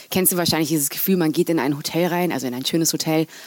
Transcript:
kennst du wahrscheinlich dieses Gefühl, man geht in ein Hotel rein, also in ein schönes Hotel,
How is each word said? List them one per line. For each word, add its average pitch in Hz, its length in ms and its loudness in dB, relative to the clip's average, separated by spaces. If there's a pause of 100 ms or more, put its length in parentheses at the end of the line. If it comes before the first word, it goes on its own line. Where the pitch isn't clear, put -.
(100)
kennst 185 220 2
du 180 40 0
wahrscheinlich 160 320 2
dieses 143 220 0
Gefühl, - 260 0
man 160 160 2
geht 170 160 2
in 165 100 2
ein 139 200 0
Hotel 165 300 0
rein, 175 240 0
also 131 140 -4
in 123 60 -4
ein 127 140 -6
schönes 165 260 0
Hotel, 160 340 0 (200)